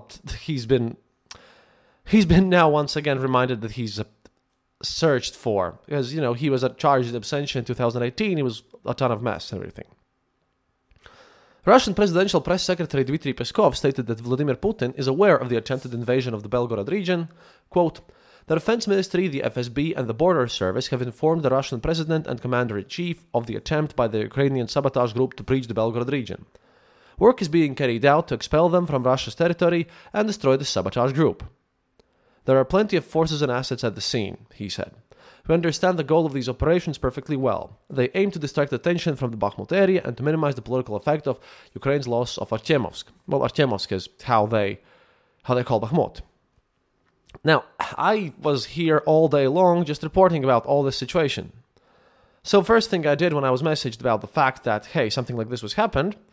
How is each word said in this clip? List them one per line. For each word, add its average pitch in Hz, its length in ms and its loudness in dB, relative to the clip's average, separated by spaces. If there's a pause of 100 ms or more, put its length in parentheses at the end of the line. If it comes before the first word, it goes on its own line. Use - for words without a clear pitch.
t-, - 280 -12
he's 135 280 -6
been, 120 320 0 (1080)
he's 214 180 6
been 175 240 6
now 175 200 6
once 147 280 2
again 143 240 0
reminded 127 400 2
that 110 120 -8
he's, 107 260 -6
uh, 107 60 -4 (800)
searched - 520 0
for, 95 500 -2
because, 139 300 -4
you 160 60 -4
know, 123 120 0
he 131 160 -2
was, 127 160 0
uh, 131 60 2
charged 127 420 2
in 120 80 -6
absentia 143 360 -6
in 120 80 -4
two 120 100 -6
thousand 120 280 -2
eighteen, 180 340 -2
he 147 60 0
was 117 200 -4 (240)
a 123 80 -2
ton 123 180 0
of 107 100 -4
mess 104 300 -6
and 92 80 -8
everything. - 280 -14 (1800)
Russian 220 260 6
presidential 185 480 2
press 175 220 -2
secretary 156 420 -2
Dmitry 135 300 -4
Peskov 135 400 0
stated 135 320 -2
that 113 140 -4
Vladimir 127 360 0
Putin 131 420 -4
is 135 80 -4
aware 160 300 4
of 127 140 -2
the 117 60 0
attempted 127 360 -6
invasion 120 400 0
of 104 100 -6
the 104 60 -12
Belgorod 120 420 -2
region. 175 380 -2 (400)
Quote, 175 320 0 (460)
"The 160 80 0
Defense 220 320 0
Ministry, 190 420 0
the 139 140 -4
F 117 160 -4
S 123 100 -4
B, 143 260 -2
and 127 140 -4
the 113 60 -4
Border 151 320 2
Service 101 420 -2
have 127 140 -4
informed 156 400 -2
the 135 80 2
Russian 131 300 -2
president 160 460 -2
and 123 140 -6
commander-in-chief 123 920 -4
of 120 120 -2
the 110 100 -6
attempt 151 380 -2
by 120 140 2
the 107 120 -2
Ukrainian 131 480 0
sabotage 127 440 0
group 123 220 0
to - 80 -16
breach 131 240 -2
the 110 80 -6
Belgorod 117 360 -2
region. 131 360 -6 (720)
Work 240 240 4
is 170 60 -2
being 151 260 2
carried 120 320 0
out 151 220 4
to 131 60 -4
expel 156 360 2
them 175 160 2
from 139 160 -2
Russia's 127 320 0
territory 170 520 2 (280)
and 214 120 0
destroy 143 300 2
the 139 80 -2
sabotage 120 480 0
group. 139 320 0 (1040)
There 131 100 4
are 131 80 6
plenty 196 320 2
of 156 80 0
forces 156 380 0
and 131 100 2
assets 127 320 -4
at 110 100 -2
the 104 60 -12
scene," 98 540 -4
he 101 160 -10
said. - 220 -8 (540)
"We 156 80 2
understand 175 440 0
the 151 60 -2
goal 160 200 2
of 151 80 -2
these 131 160 -4
operations 151 480 0
perfectly 135 400 -4
well. 127 420 -2 (120)
They 131 240 0
aim 196 160 2
to 175 80 -6
distract 143 340 -2
attention 170 440 0
from 123 160 -4
the 110 40 -10
Bakhmut 101 340 -4
area 190 320 4
and 117 140 -6
to 123 60 -8
minimize 151 320 0
the 117 80 -10
political 117 340 -4
effect 147 320 -2
of 127 100 -2 (360)
Ukraine's 135 340 -2
loss 120 300 -2
of - 120 -8
Artyomovsk." 110 540 -2 (220)
Well, 139 160 -2
Artyomovsk 123 500 -2
is 95 160 -6 (160)
how 110 220 4
they, 104 340 -2 (600)
how 123 120 -2
they 123 100 0
call 113 160 0
Bakhmut. 120 420 -2 (1200)
Now, 147 200 4 (140)
I 190 640 -2
was 143 200 0 (180)
here 160 260 2
all 156 240 6
day 139 180 4
long 175 380 4
just 147 180 -6
reporting 170 400 4
about 127 220 2
all 143 180 2
this 135 140 -2
situation. 131 560 -2 (880)
So 202 200 4
first 226 260 4
thing 165 180 -2
I 143 80 4
did 160 200 2
when 143 100 0
I 131 60 2
was 127 120 2
messaged 143 380 -2
about 117 220 0
the 104 40 -12
fact 131 380 0
that, 107 220 -2
hey, 120 240 -2
something 123 260 -4
like 113 140 -6
this 123 120 -8
was 107 120 -8
happened, 208 420 0 (160)